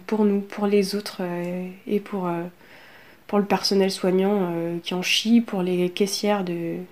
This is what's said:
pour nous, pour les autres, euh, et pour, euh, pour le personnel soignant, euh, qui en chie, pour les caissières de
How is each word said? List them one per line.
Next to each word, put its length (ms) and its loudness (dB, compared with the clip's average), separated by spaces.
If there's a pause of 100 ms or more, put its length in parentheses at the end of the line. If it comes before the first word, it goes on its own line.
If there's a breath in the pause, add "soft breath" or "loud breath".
pour 180 2
nous, 160 2
pour 260 -4
les 280 2
autres, 260 -8
euh, 460 -4 (200)
et 120 0
pour, 280 -6
euh, 160 -2 (840 loud breath)
pour 140 2
le 60 2
personnel 440 2
soignant, 640 2
euh, 300 -4
qui 100 -6
en 80 -2
chie, 400 4
pour 220 -2
les 260 2
caissières 540 0
de 320 -4 (160)